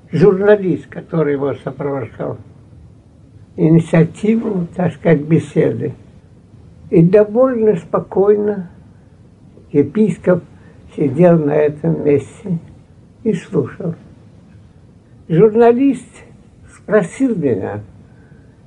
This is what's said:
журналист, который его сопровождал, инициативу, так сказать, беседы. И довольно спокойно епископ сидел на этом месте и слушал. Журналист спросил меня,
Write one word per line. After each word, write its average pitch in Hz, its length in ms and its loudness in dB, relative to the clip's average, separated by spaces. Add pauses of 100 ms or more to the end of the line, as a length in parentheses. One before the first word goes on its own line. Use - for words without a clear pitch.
(120)
журналист, 190 720 2
который 156 480 -4
его 139 220 -4
сопровождал, 135 800 -10 (1200)
инициативу, 175 1200 0
так 175 180 -4
сказать, 151 280 0
беседы. 135 760 -2 (960)
И 185 100 4
довольно 214 760 2
спокойно 202 920 -2 (1040)
епископ 170 680 0 (520)
сидел 160 440 2
на 147 160 -2
этом 151 500 -2
месте 156 540 -2 (640)
и 220 100 -2
слушал. 170 600 -6 (1300)
Журналист 233 800 2 (720)
спросил 214 580 -2
меня, 107 440 -4 (880)